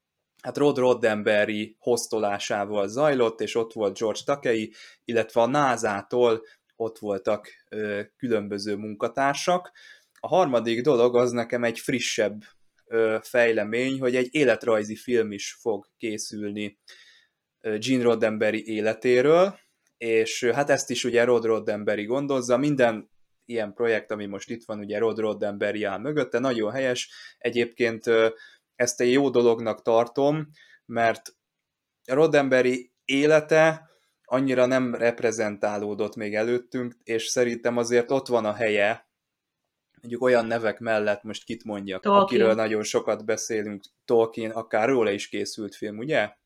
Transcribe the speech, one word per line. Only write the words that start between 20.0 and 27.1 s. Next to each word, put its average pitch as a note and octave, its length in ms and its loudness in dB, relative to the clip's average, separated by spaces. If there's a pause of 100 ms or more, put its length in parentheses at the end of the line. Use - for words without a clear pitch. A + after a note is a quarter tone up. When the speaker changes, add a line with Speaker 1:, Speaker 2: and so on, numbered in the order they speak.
Speaker 1:
ö, A#2+ 100 2
hát C#3+ 180 0
ezt C3+ 200 0
is A#2+ 140 -4
ugye A#2 200 2
Rod A#2+ 220 4
Roddenberry G#2+ 600 -2
gondozza. B2+ 520 0
Minden B2+ 520 2 (360)
ilyen G#2+ 280 -6
projekt, A2+ 380 -2
ami G#2 140 -8
most G2 240 -12
itt - 160 -12
van, G#2+ 140 -10
ugye G#2 180 -6
Rod A2 220 0
Roddenberry G#2 640 -4
áll G2 160 -4
mögötte, C3 400 -4
nagyon A#2+ 320 -2
helyes. B2+ 380 -4 (280)